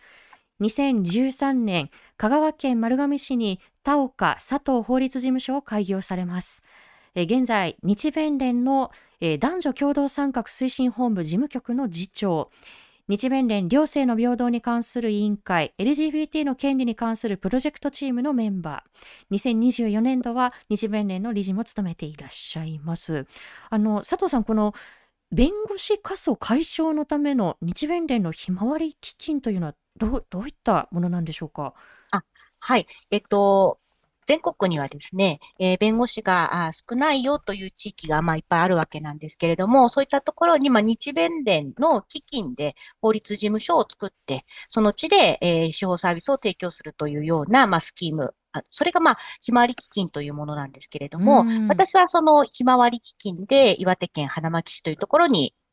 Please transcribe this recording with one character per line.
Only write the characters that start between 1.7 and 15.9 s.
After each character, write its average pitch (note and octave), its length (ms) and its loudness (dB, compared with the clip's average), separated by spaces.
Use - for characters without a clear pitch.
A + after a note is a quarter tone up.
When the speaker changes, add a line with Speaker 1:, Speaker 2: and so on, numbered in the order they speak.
Speaker 1:
香 G#3+ 100 0
川 D4+ 240 2
県 B3+ 300 -2
丸 A#3+ 160 0
亀 C#4+ 180 0
市 C4+ 220 -4
に G3+ 220 -2
田 C#4+ 140 2
岡 B3 380 0
佐 - 240 -6
藤 B3+ 280 0
法 B3+ 120 0
律 C4 220 -2
事 - 20 -6
務 C4 180 0
所 C4 160 -4
を C#4+ 60 -4
開 G#3 240 -4
業 F#3+ 160 -2
さ F#3+ 120 -6
れ F3+ 120 -4
ま F3+ 160 -6
す。 - 200 -8
え F3+ 80 0
ー、 F#3+ 160 2
現 B3+ 80 2
在、 G3+ 360 0
日 G3+ 280 0
弁 D4+ 260 -2
連 B3 260 0
の、 C4+ 280 0
え D#3+ 140 0
ー、 - 20 -4
男 D#4+ 220 -2
女 D4 120 -2
共 C#4+ 220 0
同 C#4+ 140 0
参 C#4 240 -2
画 B3+ 100 -2
推 - 260 -4
進 B3+ 220 0
本 A#3 240 0
部 F3+ 100 -2
事 D3+ 60 -6
務 A3+ 180 0
局 A#3+ 260 -6
の C4 140 -2
次 E3+ 200 -8
長。 E3+ 420 -2
日 G3+ 220 -2
弁 C4 200 2
連 G3+ 200 0
両 C#4+ 180 4
性 C#4 200 0
の A#3+ 100 0
平 A#3+ 200 0
等 A#3+ 120 0
に A#3+ 140 -2
関 A#3 200 -2
す - 180 -4
る A3+ 100 -2
委 G#3 80 -2
員 G#3 180 0
会、 E3+ 400 -2
エ F#3 80 -4
ル C#4 100 2